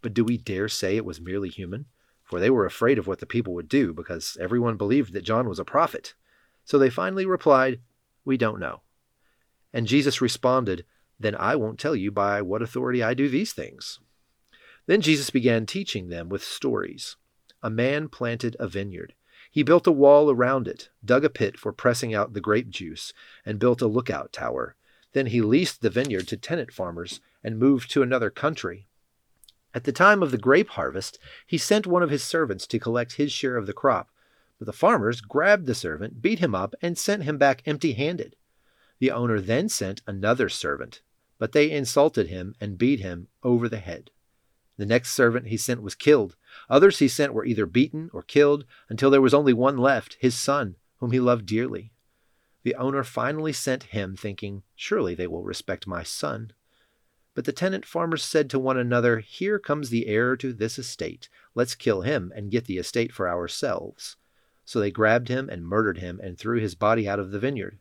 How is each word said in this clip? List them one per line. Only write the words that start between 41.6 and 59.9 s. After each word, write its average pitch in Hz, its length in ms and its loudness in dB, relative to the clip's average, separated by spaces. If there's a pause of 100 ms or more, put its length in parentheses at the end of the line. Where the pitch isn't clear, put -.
insulted 139 580 2
him 92 320 -10
and 101 180 -8
beat 127 220 2
him 90 280 -10 (160)
over 120 240 2
the 110 100 -6
head. 90 320 -12 (680)
The 104 80 -6
next 120 260 0
servant 120 360 2
he 107 100 -4
sent 123 240 -4
was 98 120 -10
killed. 123 400 4 (360)
Others 170 300 6
he 143 60 4
sent 135 280 0
were 110 100 -4
either 107 220 0
beaten 147 480 0
or 90 80 -12
killed, 147 420 4 (240)
until 135 220 2
there 139 100 8
was 131 140 6
only 143 180 6
one 127 240 2
left, 127 420 0
his 123 160 2
son, 139 420 -2 (200)
whom 120 160 -4
he 127 80 2
loved 120 240 2
dearly. 107 480 -4 (720)
The 123 140 -2
owner 135 280 -2
finally 147 480 -4
sent - 320 -4
him, 95 320 -6
thinking, 98 460 -10 (120)
"Surely 120 400 -2
they 90 120 -6
will 85 160 -8
respect 92 440 -8
my 87 160 -8
son." 104 500 -8 (840)
But - 100 -6
the 143 80 -4
tenant 190 320 -4
farmers 165 400 -4
said 151 260 0
to 135 80 0
one 131 200 0
another, 120 400 2
"Here 196 400 -4
comes 147 320 -4